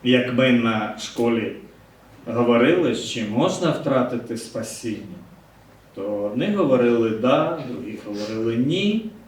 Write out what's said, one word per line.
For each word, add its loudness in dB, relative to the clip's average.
Як 4
ми 4
на 0
школі -2
говорили, 4
чи -6
можна 0
втратити -2
спасіння, -10
то -4
одні -2
говорили 4
«да», 0
другі -10
говорили -4
«ні». 0